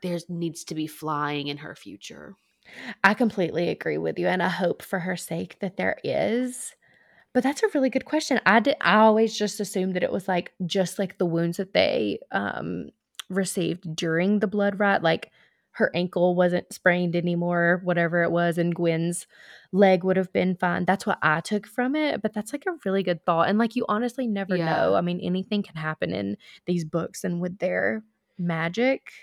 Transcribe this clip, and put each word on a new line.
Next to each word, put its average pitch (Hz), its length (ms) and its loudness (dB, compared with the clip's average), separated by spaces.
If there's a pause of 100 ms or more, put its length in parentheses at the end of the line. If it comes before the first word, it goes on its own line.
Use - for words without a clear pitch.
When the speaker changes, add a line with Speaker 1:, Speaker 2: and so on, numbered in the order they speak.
Speaker 1:
there's 175 260 -4
needs 170 360 -6
to - 120 -8
be 156 100 -4
flying 147 640 -4
in 143 100 -6
her 104 160 -12
future. - 600 -18 (680)
Speaker 2:
I 208 120 6
completely 185 540 0
agree 156 300 -4
with 160 200 -4
you, 175 100 0
and 180 140 0
I 180 60 0
hope 175 340 -2
for - 180 -6
her 180 160 -4
sake 175 440 -8
that 190 160 -6
there - 280 -2
is. 226 680 -2 (580)
But 254 100 2
that's 269 200 0
a 440 120 2
really 262 160 2
good 262 160 -4
question. 302 400 0
I 208 140 6
di-, 220 200 2
I 180 180 4
always 220 380 6
just 208 240 -4
assumed 190 340 -4
that 175 80 0
it - 100 0
was, 190 160 -4
like, 180 240 -2 (120)
just, 180 340 -2
like, 190 200 -4
the 180 80 2
wounds 170 320 0
that 190 160 -6
they, - 440 2 (140)
um, - 580 -6 (380)
received 175 680 -4
during 175 460 0
the 208 60 0
Blood 202 340 0
Rite, 202 220 2
like, 165 280 0 (420)
her - 220 0
ankle 180 400 2
wasn't 180 380 2
sprained 175 420 2
anymore, 175 680 2
whatever 170 380 2
it 170 80 2
was, 170 260 2
and 170 180 0
Gwen's 170 520 0 (460)
leg 190 320 6
would 190 120 4
have 185 160 0
been 185 240 2
fine. 175 300 0
That's 190 180 0
what - 160 -2
I 156 200 2
took 208 260 -4
from 254 280 -2
it, 302 280 -2
but 214 100 -2
that's, 214 220 -8
like, 285 100 -8
a 349 220 -4
really 196 160 2
good 175 240 -2
thought. 165 240 4
And, 208 80 2
like, 226 180 2
you 247 100 0
honestly 240 400 -2
never 196 300 -2
Speaker 1:
Yeah. 165 80 0
Speaker 2:
know. 170 300 2
I - 80 4
mean, 175 180 -2
anything 185 420 -2
can - 140 -10
happen 156 380 -4
in - 240 -4 (260)
these 175 220 0
books - 380 -6
and 175 180 -2
with 180 160 -6
their 190 440 -2 (360)
magic. 175 760 -2 (100)